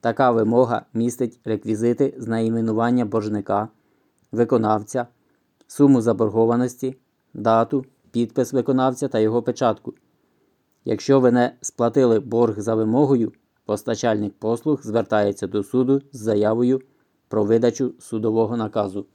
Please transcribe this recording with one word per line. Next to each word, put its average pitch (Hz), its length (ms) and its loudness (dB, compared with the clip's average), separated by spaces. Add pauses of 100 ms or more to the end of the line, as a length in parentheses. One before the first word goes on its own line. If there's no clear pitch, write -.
Така 120 300 2
вимога 117 640 2
містить 117 500 -4
реквізити 113 720 -2
з 120 80 -12
найменування 113 760 0
боржника, 104 640 -2 (640)
виконавця, 113 760 0 (600)
суму 139 340 4
заборгованості, 117 960 0 (380)
дату, 113 500 0 (260)
підпис 117 420 -2
виконавця 131 560 0
та 120 100 -2
його 110 240 2
печатку. 117 520 -4 (920)
Якщо 131 360 2
ви 123 100 6
не 123 300 0
сплатили 117 600 0
борг 117 400 0
за 110 140 -2
вимогою, 117 580 0 (320)
постачальник 107 760 -2
послуг 120 440 -2
звертається 104 640 -2
до 101 160 -4
суду 131 400 0 (100)
з 127 60 -16
заявою 113 640 0 (480)
про 107 160 0
видачу 117 540 0
судового 113 580 -2
наказу. 101 580 -4